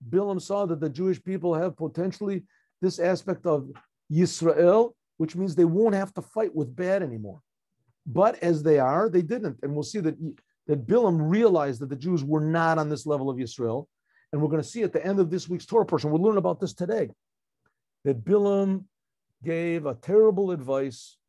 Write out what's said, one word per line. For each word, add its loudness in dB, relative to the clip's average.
Bilam -2
saw -2
that -4
the -4
Jewish -4
people -2
have -2
potentially -6
this -2
aspect -2
of 0
Yisrael, 4
which -4
means -4
they 6
won't 2
have -4
to -10
fight -4
with -4
bad -2
anymore. -8
But 2
as 2
they 6
are, 2
they 4
didn't. -4
And -4
we'll -4
see -6
that, -2
that -2
Bilam 4
realized 2
that -10
the -6
Jews -2
were 0
not 2
on -2
this -6
level -2
of -6
Yisrael. -4
And -2
we're 0
gonna 0
see -6
at -2
the -2
end 0
of 2
this -6
week's -8
Torah 2
portion, -2
we'll 2
learn 2
about 0
this -6
today, -4
that 0
Bilam 2
gave -2
a -4
terrible 2
advice, -6